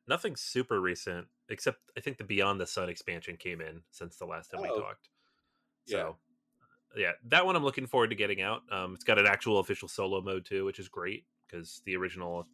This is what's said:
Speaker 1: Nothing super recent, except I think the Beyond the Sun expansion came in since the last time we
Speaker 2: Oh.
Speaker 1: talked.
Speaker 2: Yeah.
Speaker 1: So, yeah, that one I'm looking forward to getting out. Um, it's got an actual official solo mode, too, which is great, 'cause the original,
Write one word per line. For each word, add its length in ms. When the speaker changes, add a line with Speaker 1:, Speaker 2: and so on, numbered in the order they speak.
Speaker 1:
Nothing 280
super 440
recent, 480
except 300
I 40
think 160
the 60
Beyond 380
the 60
Sun 220
expansion 480
came 240
in 300
since 260
the 80
last 260
time 100
we 80
Speaker 2:
Oh. 120
Speaker 1:
talked. 280
Speaker 2:
Yeah. 120
Speaker 1:
So, 200
yeah, 180
that 200
one 100
I'm 80
looking 240
forward 240
to 40
getting 260
out. 200
Um, 240
it's 80
got 160
an 80
actual 320
official 300
solo 320
mode, 240
too, 200
which 140
is 100
great, 380
'cause 360
the 120
original, 560